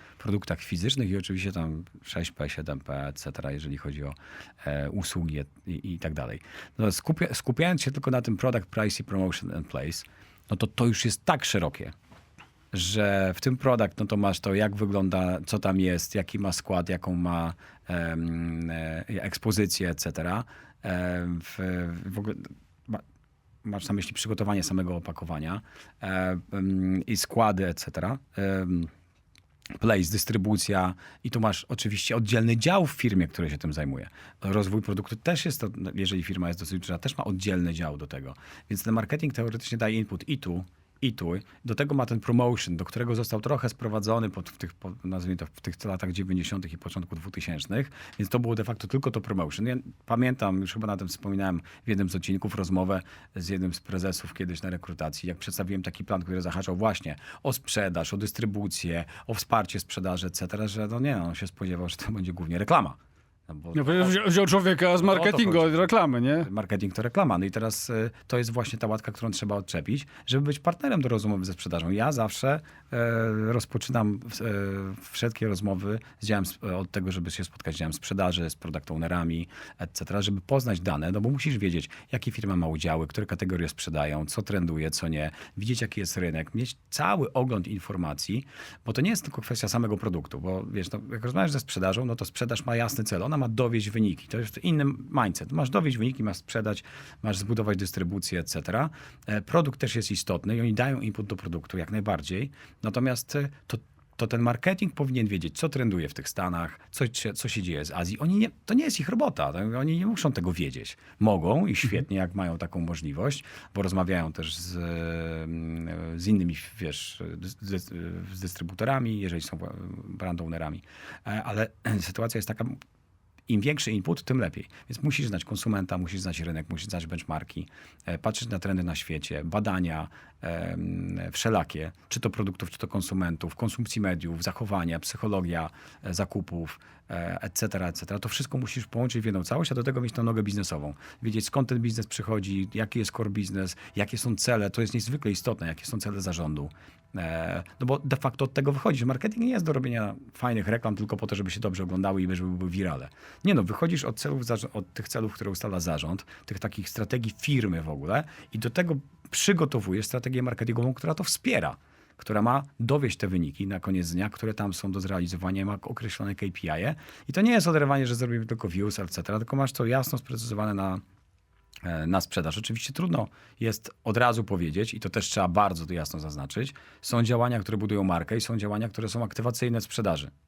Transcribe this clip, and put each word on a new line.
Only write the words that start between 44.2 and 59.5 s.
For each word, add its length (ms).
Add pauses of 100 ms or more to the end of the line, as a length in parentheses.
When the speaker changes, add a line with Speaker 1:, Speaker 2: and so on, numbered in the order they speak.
Speaker 1:
pod, 200
w 80
tych, 140
po, 200 (120)
nazwijmy 320
to, 100
w 140
tych 240
latach 280
dziewięćdziesiątych 600
i 60
początku 380
dwutysięcznych, 760 (280)
więc 120
to 80
było 160
de 100
facto 240
tylko 220
to 100
promotion. 460
Ja 100 (300)
pamiętam, 540
już 120
chyba 140
na 100
tym 120
wspominałem 520 (240)
w 40
jednym 220
z 40
odcinków, 400
rozmowę 460 (360)
z 120
jednym 260
z 60
prezesów 540
kiedyś 280
na 80
rekrutacji, 580
jak 100
przedstawiłem 440
taki 220
plan, 180
który 200
zahaczał 340
właśnie 400 (260)
o 100
sprzedaż, 640
o 20
dystrybucję, 880 (220)
o 80
wsparcie 460